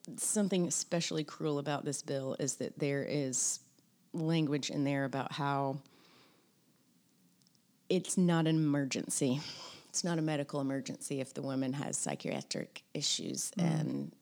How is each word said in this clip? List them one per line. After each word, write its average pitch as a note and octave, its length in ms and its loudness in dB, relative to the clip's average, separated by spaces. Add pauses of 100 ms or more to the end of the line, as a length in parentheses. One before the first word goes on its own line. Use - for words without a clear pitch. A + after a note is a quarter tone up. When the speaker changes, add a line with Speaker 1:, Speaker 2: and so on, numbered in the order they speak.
(180)
Speaker 1:
something F#3+ 500 2
especially E3 560 0
cruel D3+ 340 -2
about C#3+ 280 -2
this C#3 180 -2
bill C3+ 360 -2
is C3+ 180 -2
that - 200 -6
there C#3+ 300 0
is C3 520 0 (540)
language D#3 560 2
in D3 140 0
there C#3 220 2
about C3 260 -2
how C#3 460 0 (2000)
it's - 280 2
not E3+ 300 6
an D#3+ 100 6
emergency. C#3+ 840 2 (500)
It's - 140 -4
not E3+ 160 0
a - 20 0
medical D3 400 0
emergency C3+ 600 -4
if C3 120 -8
the - 80 -8
woman C3+ 320 0
has - 240 -2
psychiatric - 840 -4 (100)
issues - 640 -2
Speaker 2:
Mm. F3+ 60 2 (160)
Speaker 1:
and, C#3 420 -2